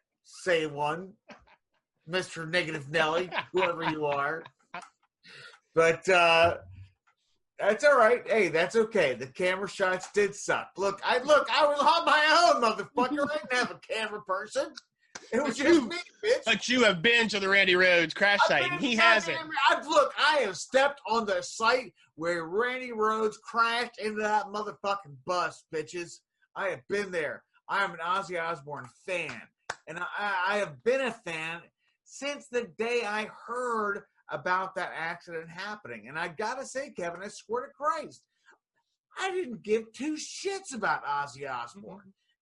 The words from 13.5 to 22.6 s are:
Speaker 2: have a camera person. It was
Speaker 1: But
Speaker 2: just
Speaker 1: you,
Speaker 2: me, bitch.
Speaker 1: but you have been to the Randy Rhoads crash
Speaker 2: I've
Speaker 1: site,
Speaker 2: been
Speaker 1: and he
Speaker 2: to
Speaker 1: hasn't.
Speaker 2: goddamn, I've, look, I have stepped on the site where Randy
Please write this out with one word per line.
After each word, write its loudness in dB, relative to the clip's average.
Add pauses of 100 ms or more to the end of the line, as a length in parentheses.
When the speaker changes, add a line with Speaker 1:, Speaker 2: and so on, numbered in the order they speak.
Speaker 2:
have 0
a -14 (120)
camera -6
person. -4 (640)
It 2
was -2
Speaker 1:
But -2
Speaker 2:
just 8
Speaker 1:
you, -6
Speaker 2:
me, -6 (280)
bitch. 2
Speaker 1:
but 0
you 4
have 4
been 4
to -2
the -2
Randy 6
Rhoads 6
crash 4
Speaker 2:
I've 2
Speaker 1:
site, 4
Speaker 2:
been -2
Speaker 1:
and -6
he 0
Speaker 2:
to 0
Speaker 1:
hasn't. 4
Speaker 2:
goddamn, -8 (180)
I've, 0
look, 4
I 4
have -2
stepped 0
on 0
the 0
site 0 (220)
where -2
Randy -2